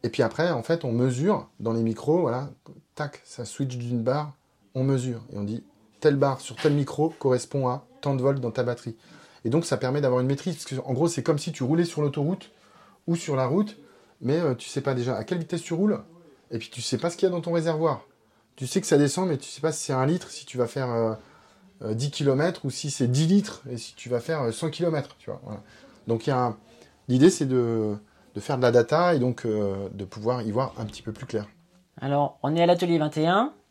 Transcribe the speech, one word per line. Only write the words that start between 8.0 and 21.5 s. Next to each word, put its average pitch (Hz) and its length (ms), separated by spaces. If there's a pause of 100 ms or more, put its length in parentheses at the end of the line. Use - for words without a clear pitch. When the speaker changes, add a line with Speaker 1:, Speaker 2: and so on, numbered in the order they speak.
Speaker 1:
de 127 60
volts 139 180
dans 120 120
ta 123 120
batterie. 120 320 (480)
Et 113 60
donc, 165 160
ça 135 100
permet 127 240
d'avoir 127 220
une 127 60
maîtrise, 139 280
parce - 120
que, 135 80 (120)
en 135 60
gros, 160 160
c'est 170 120
comme 156 160
si 160 140
tu - 120
roulais 160 200
sur 170 180
l'autoroute 147 480 (560)
ou 170 120
sur 156 180
la 131 100
route, 190 320 (440)
mais, 143 180
euh, 147 160
tu - 140
sais - 100
pas 135 140
déjà 123 240
à - 80
quelle 180 120
vitesse 165 240
tu - 120
roules, 196 260 (520)
et 120 60
puis 117 120
tu 123 120
sais - 160
pas 170 120
ce 170 80
qu'il 190 100
y 180 40
a 175 40
dans 170 60
ton 170 100
réservoir. 160 500 (540)
Tu 127 100
sais 190 140
que - 80
ça 151 100
descend, 147 300
mais 151 100
tu - 120
sais - 100
pas 151 140
si - 100
c'est 143 100
un 131 120
litre, 170 240
si - 160
tu - 120
vas 123 100
faire, 127 220
euh, 113 240 (680)